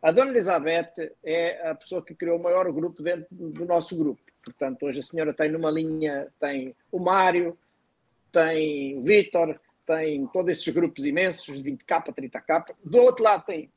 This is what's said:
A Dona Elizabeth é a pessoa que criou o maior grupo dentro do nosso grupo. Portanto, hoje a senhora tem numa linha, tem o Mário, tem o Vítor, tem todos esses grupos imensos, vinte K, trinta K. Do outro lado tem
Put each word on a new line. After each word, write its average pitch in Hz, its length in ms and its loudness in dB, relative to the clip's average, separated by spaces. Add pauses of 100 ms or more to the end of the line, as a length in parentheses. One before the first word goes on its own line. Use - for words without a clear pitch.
A 160 100 4
Dona 254 200 4
Elizabeth 165 800 0 (100)
é 170 440 -2
a 160 80 -4
pessoa 170 300 -10
que - 80 -18
criou 170 260 -2
o 175 40 -12
maior 180 280 2
grupo 160 300 -6
dentro 170 300 -4
do 165 340 -10
nosso 175 320 0
grupo. 147 240 -2 (220)
Portanto, 135 420 -8
hoje 139 140 -4
a - 20 -8
senhora 156 320 -4
tem 151 180 0
numa 160 200 0
linha, 156 560 -4 (120)
tem 135 360 -6 (160)
o 185 80 -4
Mário, 180 580 2 (760)
tem 156 640 0
o 127 40 -8
Vítor, 170 580 2 (260)
tem 151 420 -2
todos 180 240 -2
esses - 220 -2
grupos 151 320 0
imensos, 151 540 -2
vinte 135 240 -8
K, 165 180 0
trinta 131 380 -10
K. 165 260 0 (180)
Do 170 160 4
outro 247 240 6
lado 208 220 4
tem 160 320 -8